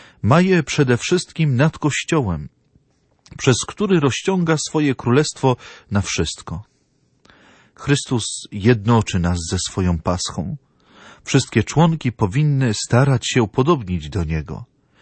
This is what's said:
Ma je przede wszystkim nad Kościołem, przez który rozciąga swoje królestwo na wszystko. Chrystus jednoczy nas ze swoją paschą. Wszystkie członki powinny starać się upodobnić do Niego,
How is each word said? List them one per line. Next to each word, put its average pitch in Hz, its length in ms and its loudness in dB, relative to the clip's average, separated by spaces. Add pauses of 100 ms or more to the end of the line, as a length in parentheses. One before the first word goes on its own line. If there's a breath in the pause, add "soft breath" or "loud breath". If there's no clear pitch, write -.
(220 loud breath)
Ma 143 200 4
je 185 220 4
przede 127 340 2
wszystkim 160 580 -2
nad 147 220 2
Kościołem, 117 720 -2 (880)
przez 120 200 2 (100)
który 196 320 0
rozciąga 160 580 0 (120)
swoje 147 260 0
królestwo 127 600 2 (360 loud breath)
na 101 100 2
wszystko. - 640 -6 (1120 soft breath)
Chrystus 135 480 -2 (280)
jednoczy 107 680 2
nas 87 200 0 (100)
ze 95 80 -2 (120)
swoją 90 300 0
paschą. 90 580 -4 (680 loud breath)
Wszystkie - 400 0
członki 160 480 0
powinny 131 600 0
starać 127 540 0
się 123 160 2
upodobnić 104 680 -2
do 85 140 -4
Niego, 78 420 -6 (360 loud breath)